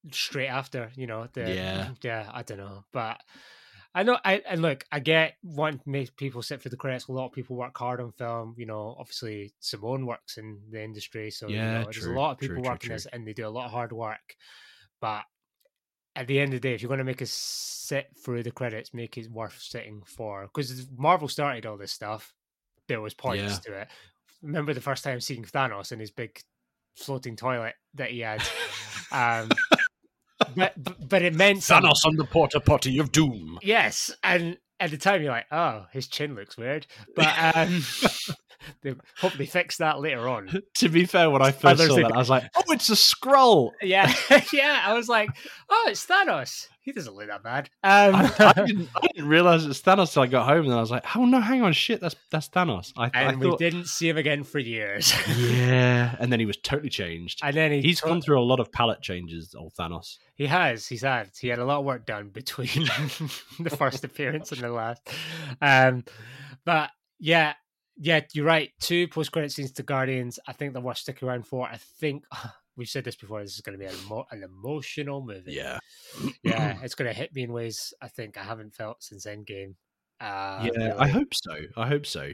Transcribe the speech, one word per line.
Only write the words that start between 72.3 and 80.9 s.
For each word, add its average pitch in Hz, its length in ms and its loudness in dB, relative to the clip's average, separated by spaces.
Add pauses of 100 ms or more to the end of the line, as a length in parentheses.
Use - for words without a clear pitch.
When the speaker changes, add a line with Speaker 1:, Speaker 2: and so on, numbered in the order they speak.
Speaker 1:
<sighs> - 260 -20
we've 120 100 -12
said 131 160 -8
this 117 120 -10
before. 107 260 -12
This 98 140 -14
is 107 60 -16
gonna 98 180 -16
be 98 60 -12
an 92 100 -12 (100)
emo-, 107 260 -12
an 104 120 -16
emotional 139 800 -10
movie. 95 280 -16
Speaker 2:
Yeah. 67 260 -10 (640)
Speaker 1:
Yeah, 107 360 -2
Speaker 2:
<clears throat> - 40 -14
Speaker 1:
it's 123 120 -12
gonna 120 180 -4
hit 143 200 -10
me 131 100 -6
in 117 80 -8
ways 117 500 -8
I 123 60 -16
think 107 300 -16
I 98 60 -14
haven't 107 320 -14
felt 110 280 -14
since 98 220 -18
Endgame. 101 480 -14 (480)
Uh, 98 440 -8
Speaker 2:
Yeah, 120 100 -2
Speaker 1:
really. 113 160 -2